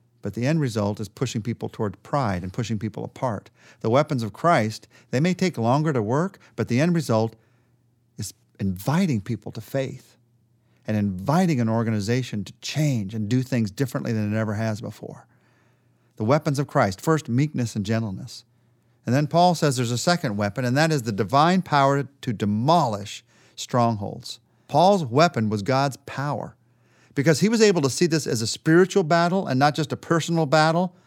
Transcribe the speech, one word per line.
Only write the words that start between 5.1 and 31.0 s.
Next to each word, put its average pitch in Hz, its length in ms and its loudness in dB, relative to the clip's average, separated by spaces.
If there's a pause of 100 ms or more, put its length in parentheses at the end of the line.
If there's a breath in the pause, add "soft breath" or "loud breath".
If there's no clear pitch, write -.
they 123 100 0
may 180 140 2
take 180 240 -2
longer 143 340 0
to 123 100 0
work, 143 360 -2 (160 soft breath)
but - 140 -4
the 120 120 0
end 170 140 2
result 113 400 0 (840)
is 101 160 -10 (260)
inviting 113 640 0
people 110 280 -8
to - 120 -12
faith - 540 -8 (720)
and 110 100 -2
inviting 107 640 0
an 113 120 0
organization 113 720 -2
to - 160 -16
change 123 540 -4
and 107 140 -4
do 123 140 0
things 117 280 -2
differently 127 420 -4
than 107 200 -2
it 107 60 -2
ever 110 160 -2
has 110 260 -4
before. - 460 -14 (920)
The 110 80 -4
weapons 143 340 2
of 143 100 -2
Christ, 104 320 2
first, 160 280 0
meekness 123 460 -2
and 104 100 -4
gentleness. 113 600 -6 (640)
And 113 80 2
then 147 120 2
Paul 175 300 4
says 143 200 2
there's 120 140 0
a 120 80 -2
second 151 380 0
weapon, 104 280 -2
and 123 120 0
that 160 160 4
is 143 100 0
the 110 80 -4
divine 139 520 2
power 139 420 2 (160)
to - 120 -4
demolish 107 920 0 (320 soft breath)
strongholds. 110 800 -2 (300)
Paul's 175 360 4
weapon 120 460 2
was 104 120 -2
God's 131 440 0
power. - 480 -8 (600 soft breath)
Because 147 260 2
he 202 100 4
was 226 100 2
able 202 220 6
to 135 80 2
see - 160 0
this 147 200 0
as - 140 -2
a 113 60 -4
spiritual 185 560 2
battle 170 440 2
and 131 120 0
not 147 160 4
just 156 180 -4
a - 60 -4
personal 165 480 0
battle, 160 480 2 (120 soft breath)